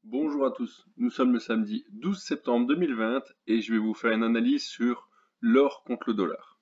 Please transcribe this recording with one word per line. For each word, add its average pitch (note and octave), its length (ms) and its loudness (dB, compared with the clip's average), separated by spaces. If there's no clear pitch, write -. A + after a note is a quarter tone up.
Bonjour C3+ 440 -2
à B2 40 0
tous, - 360 -10
nous A#2+ 140 0
sommes B2+ 200 2
le A#2 80 4
samedi A2 520 -2
douze E3 320 -4
septembre B2 420 0
deux C#3 100 2
mille E3 200 0
vingt A2+ 260 -2
et A2 160 2
je G#2+ 100 -4
vais A2+ 60 2
vous A2 160 0
faire A2+ 180 0
une A2 120 2
analyse A#2 420 2
sur - 420 -4
l'or C3 420 4
contre - 260 -6
le A2+ 60 2
dollar. - 460 -4